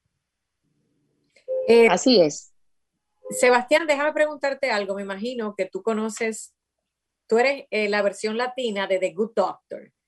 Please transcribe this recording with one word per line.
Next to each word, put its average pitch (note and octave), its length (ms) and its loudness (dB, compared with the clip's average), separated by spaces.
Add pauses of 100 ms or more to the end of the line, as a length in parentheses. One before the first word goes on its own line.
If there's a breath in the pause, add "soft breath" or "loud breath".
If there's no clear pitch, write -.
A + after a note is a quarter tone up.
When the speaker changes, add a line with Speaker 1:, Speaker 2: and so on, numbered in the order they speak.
(1700)
Speaker 1:
Eh, A#3 200 6
Speaker 2:
Así G#3+ 320 4
es. - 340 0 (760)
Speaker 1:
Sebastián, B3+ 580 2
déjame D4 260 0
preguntarte C#4 580 -2
algo. G3+ 240 -2
Me G3+ 80 -8
imagino G#3+ 540 -6
que F#3 100 -2
tú F#3+ 160 -10
conoces, A3 720 -4 (720)
tú A3 120 2
eres, C4+ 320 2
eh, G#3 180 0
la G#3 140 0
versión G#3+ 360 -2
latina A#3+ 480 -4
de F#3 120 2
The F3+ 140 -2
Good G3+ 220 -4
Doctor. - 580 -6 (160)